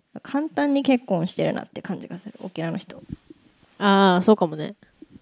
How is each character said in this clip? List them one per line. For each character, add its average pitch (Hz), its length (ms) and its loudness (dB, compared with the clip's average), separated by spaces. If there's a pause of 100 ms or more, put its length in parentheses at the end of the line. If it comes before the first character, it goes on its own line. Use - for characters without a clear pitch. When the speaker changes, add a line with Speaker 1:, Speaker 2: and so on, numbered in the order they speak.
(220)
Speaker 1:
簡 294 260 -4
単 285 240 0
に 277 100 2
結 262 220 2
婚 175 240 -2
し - 60 -10
て 160 100 -2
る 151 80 0
な - 120 -6
っ - 40 -20
て - 140 -14
感 - 180 -8
じ - 80 -14
が 180 100 -12
す 208 100 -16
る、 - 140 -18
沖 185 200 -10
縄 165 100 -6
の 180 60 -8
人。 - 240 -16 (760)
Speaker 2:
あ 196 420 4
ー、 180 40 -4
そ 220 80 6
う 208 40 8
か 175 100 0
も 156 100 -8
ね。 156 180 -8 (480)